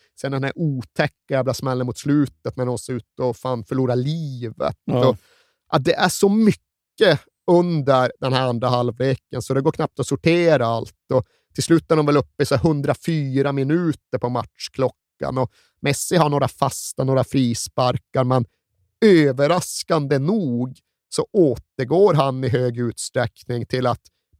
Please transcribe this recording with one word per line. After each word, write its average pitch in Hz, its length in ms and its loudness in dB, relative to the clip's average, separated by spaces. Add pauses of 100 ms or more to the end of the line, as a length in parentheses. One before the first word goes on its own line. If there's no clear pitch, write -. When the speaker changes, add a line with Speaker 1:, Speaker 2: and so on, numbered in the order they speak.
(200)
Speaker 1:
sen 135 120 -6
den 135 120 -4
här 139 100 -4
otäcka 147 600 -4 (160)
jävla 131 240 0
smällen 127 320 -4
mot 123 120 -8
slutet 143 580 -2
när 127 100 -4
de 123 120 -4
ser - 140 -10
ut - 280 -10
att 123 160 -2
fan 123 280 -6
förlora 131 300 -2
livet. 127 880 -6
Speaker 2:
Ja. 127 240 2
Speaker 1:
Och, 113 80 2 (560)
ja, 160 60 2
det 156 160 2
är 180 140 2
så - 200 2
mycket 202 920 2 (300)
under 147 680 2
den 131 120 -2
här 131 140 2
andra 123 220 -2
halvleken 123 720 -2
så - 120 -4
det 139 60 0
går 151 120 0
knappt - 280 -6
att 139 60 -6
sortera 160 600 2
allt. 117 460 -6
Och 127 140 0 (280)
till 131 80 -4
slut 165 300 2
är 160 40 4
de 151 100 2
väl 147 100 4
uppe - 260 -2
i 135 40 0
så - 80 0
här 120 80 0
hundrafyra 143 920 -2
minuter 139 680 -2
på 120 100 -4
matchklockan. - 1120 -6
Och 123 140 -2 (280)
Messi 143 360 -2
har 160 120 4
några 143 200 0
fasta, - 560 -6
några 131 200 0
frisparkar, 127 1000 -2
men 127 200 0 (600)
överraskande 151 1120 2
nog 135 600 -2 (300)
så - 240 -4
återgår 165 840 2
han 135 300 0
i 127 40 -2
hög 123 300 -2
utsträckning 120 880 -6
till 127 200 -2
att 120 140 -2 (400)